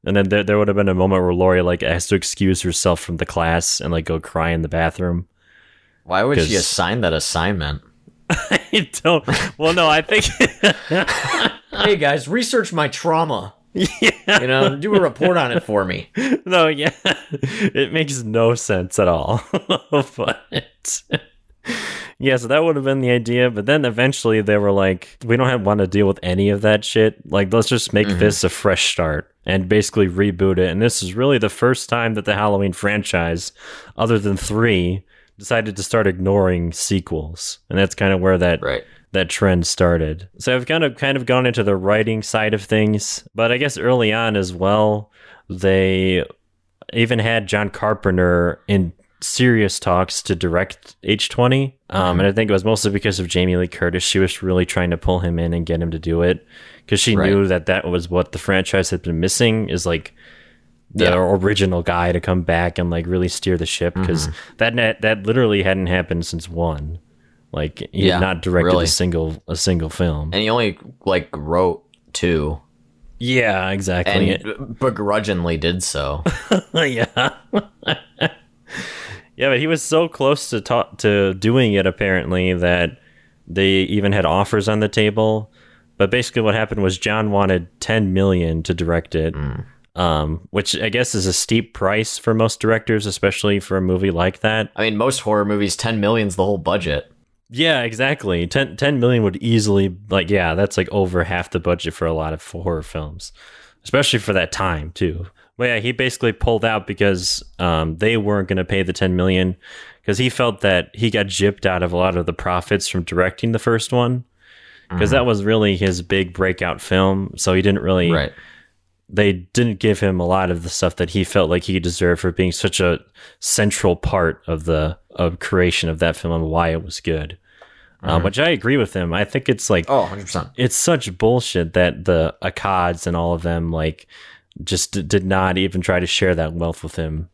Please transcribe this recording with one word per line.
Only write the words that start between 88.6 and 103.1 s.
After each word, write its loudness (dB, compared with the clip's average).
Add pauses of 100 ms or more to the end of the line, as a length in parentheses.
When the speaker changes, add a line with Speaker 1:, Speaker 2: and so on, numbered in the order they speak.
Speaker 1:
to -2
direct -2
it, -2
Speaker 2:
Mm. -6 (320)
Speaker 1:
um, 0 (100)
which -4
I -2
guess -2
is 0
a 0
steep 0
price -2
for -2
most 0
directors, 0
especially 0
for -4
a 2
movie 0
like 0
that. -2
Speaker 2:
I -2
mean, 0
most 0
horror 0
movies, 0
ten -2
million's 0
the 2
whole 0
budget. -2 (400)
Speaker 1:
Yeah, 0
exactly. -2
Ten, -2
ten 0
million 4
would 0
easily, 2 (140)
like, 0
yeah, 2
that's, 0
like, 0
over 0
half -4
the -4
budget -2
for -4
a 0
lot -4
of -10
horror -6
films, -12 (520)